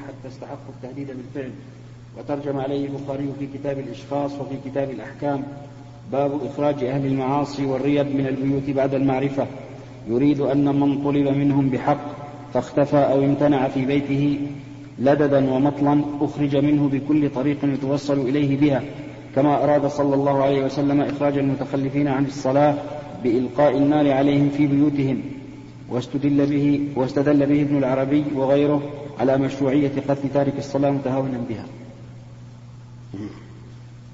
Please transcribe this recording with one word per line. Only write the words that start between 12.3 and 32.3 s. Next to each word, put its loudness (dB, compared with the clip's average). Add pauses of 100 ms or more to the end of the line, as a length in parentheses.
فاختفى 2
أو 4
امتنع 2
في -2
بيته 0 (540)
لددا 4
ومطلا 4 (180)
أخرج 0
منه 4
بكل 2
طريق 0
يتوصل 0
إليه 2
بها، 4 (520)
كما 4
أراد 4
صلى 2
الله 2
عليه 2
وسلم 2
إخراج 0
المتخلفين 0
عن 2
الصلاة 4 (480)
بإلقاء 2
النار 4
عليهم 4
في 4
بيوتهم، 2 (680)
واستدل 0
به، 2
واستدل 2
به 4
ابن 2
العربي 2 (100)
وغيره 4 (380)
على 4
مشروعية 2 (180)
قتل 0
تارك 2
الصلاة 0
متهاونا -2
بها. -8 (2500)